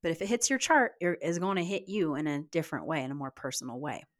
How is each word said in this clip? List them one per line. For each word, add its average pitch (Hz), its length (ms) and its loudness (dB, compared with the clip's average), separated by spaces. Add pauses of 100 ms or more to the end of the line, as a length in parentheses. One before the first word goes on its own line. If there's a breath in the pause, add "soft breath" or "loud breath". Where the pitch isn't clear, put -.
But 170 100 0
if 165 100 -2
it 196 80 -4
hits 233 200 2
your 269 100 2
chart, 285 420 6
it 175 200 2
is 170 180 0
gonna 185 240 0
hit 190 260 -4
you 180 260 0
in 151 100 -4
a 147 180 -2
different 156 420 -4
way, 147 180 -2
in 131 80 -6
a 139 40 -6
more 139 160 -6
personal 127 500 -8
way. 143 240 -6 (140)